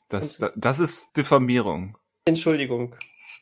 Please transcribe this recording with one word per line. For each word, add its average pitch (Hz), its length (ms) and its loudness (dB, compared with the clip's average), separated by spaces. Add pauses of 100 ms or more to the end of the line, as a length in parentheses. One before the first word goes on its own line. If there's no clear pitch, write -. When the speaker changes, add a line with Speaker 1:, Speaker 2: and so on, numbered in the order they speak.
Speaker 1:
Das, 123 260 -4
Speaker 2:
Und - 80 -18
Speaker 1:
da-, 104 120 -4
das 131 240 0
ist - 380 -2
Diffamierung. 123 800 2 (280)
Speaker 2:
Entschuldigung. 139 680 0 (460)